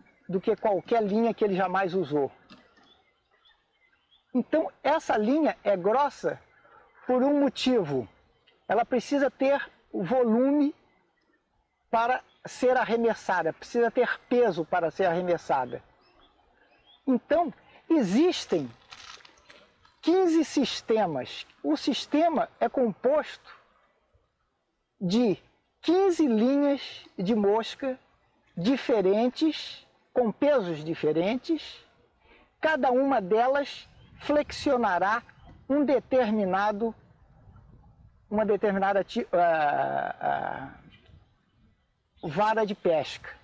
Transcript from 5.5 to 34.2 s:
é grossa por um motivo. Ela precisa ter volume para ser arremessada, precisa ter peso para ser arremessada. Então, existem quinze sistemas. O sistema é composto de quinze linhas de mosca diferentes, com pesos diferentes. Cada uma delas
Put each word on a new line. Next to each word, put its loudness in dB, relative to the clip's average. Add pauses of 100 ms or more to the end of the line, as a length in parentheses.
é 0
grossa -2 (680)
por 2
um 2
motivo. 0 (580)
Ela 0
precisa 0
ter 0 (240)
volume 2 (1160)
para 0 (240)
ser 0
arremessada, 0
precisa -2
ter 0 (100)
peso 2
para -2
ser -2
arremessada. -2 (1200)
Então, 0 (380)
existem 0 (1300)
quinze 4
sistemas. -2 (160)
O 0
sistema 0 (100)
é 0
composto -2 (1400)
de 2 (440)
quinze 2
linhas 0 (140)
de 0
mosca 0 (580)
diferentes, 0 (300)
com 2
pesos 0
diferentes. -2 (760)
Cada 2
uma 2
delas 0 (320)